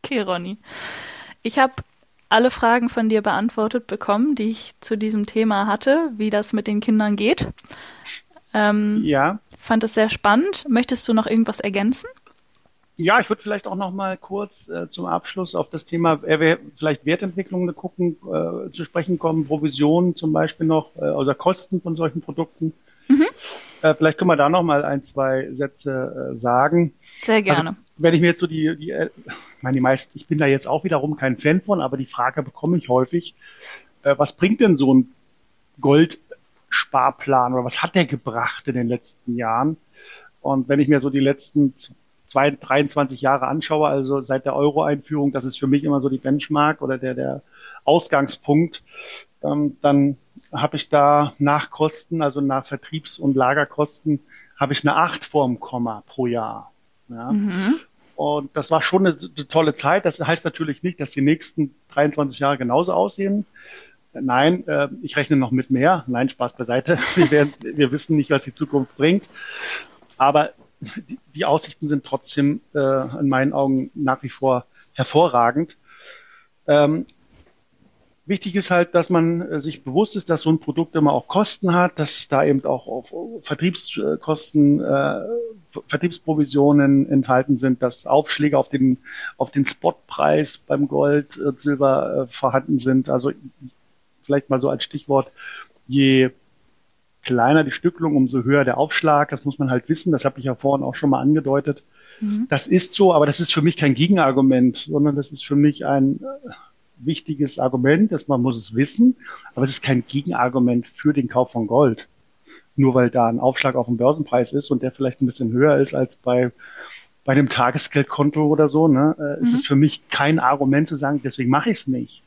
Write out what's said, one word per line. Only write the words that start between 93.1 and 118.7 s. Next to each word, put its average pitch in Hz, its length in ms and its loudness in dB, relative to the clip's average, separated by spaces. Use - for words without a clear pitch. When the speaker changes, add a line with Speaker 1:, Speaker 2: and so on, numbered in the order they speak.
Speaker 2:
vielleicht 143 260 -2
mal 131 120 0
so 139 80 0
als 131 140 -4
Stichwort, 139 480 -2
je 135 440 4
kleiner 127 420 2
die 135 80 -4
Stückelung, 165 440 -2
umso 127 280 0
höher 139 220 2
der 123 120 0
Aufschlag. 147 520 0
Das 139 160 -10
muss 139 140 -6
man 135 100 -2
halt 123 200 -2
wissen. 165 220 -2
Das 143 140 -2
habe 135 140 -2
ich 127 60 -12
ja 131 100 -4
vorhin 139 280 -2
auch 127 120 -6
schon 143 160 0
mal 127 100 0
angedeutet. 143 640 0
Speaker 1:
Mhm. 214 300 -4
Speaker 2:
Das 139 160 -2
ist - 300 0
so, 190 180 6
aber 151 120 6
das 143 140 -2
ist 170 140 -2
für 156 80 0
mich 160 160 2
kein 139 160 2
Gegenargument, 135 840 2
sondern 147 380 0
das 139 160 -6
ist 143 140 -14
für 143 100 -2
mich 143 300 2
ein, 139 360 2
äh, 269 280 -14
wichtiges 143 600 -4
Argument, 135 520 2
dass 160 160 -6
man 131 140 0
muss 123 160 0
es 107 180 -12
wissen, 214 420 2
aber 127 120 -2
es 135 60 0
ist - 120 -2
kein 123 240 0
Gegenargument 123 800 0
für - 260 -2
den 135 140 0
Kauf 123 240 0
von 113 160 -4
Gold. 120 400 2
Nur 131 180 4
weil 123 160 4
da 117 180 2
ein 117 120 -2
Aufschlag 131 360 0
auf 120 120 -2
dem 117 100 -2
Börsenpreis 127 560 0
ist 143 160 -4
und 123 140 -2
der 127 80 -4
vielleicht 131 300 -4
ein 135 40 2
bisschen 120 260 -4
höher 139 260 4
ist 139 160 0
als 131 240 -2
bei, 123 340 0
bei 135 100 -2
einem 135 160 4
Tagesgeldkonto 147 960 0
oder 151 240 4
so, 156 180 4